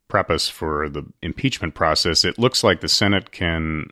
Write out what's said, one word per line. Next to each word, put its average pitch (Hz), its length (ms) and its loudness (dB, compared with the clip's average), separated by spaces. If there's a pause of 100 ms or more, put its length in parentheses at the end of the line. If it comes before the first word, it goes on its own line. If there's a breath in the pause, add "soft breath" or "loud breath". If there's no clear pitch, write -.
preface 90 400 0
for 76 420 -4
the 71 140 -8 (180)
impeachment 87 520 -4
process. 78 500 2
It 92 160 -2
looks 120 240 2
like 95 180 2
the 90 60 -4
Senate 101 440 2
can 80 600 -2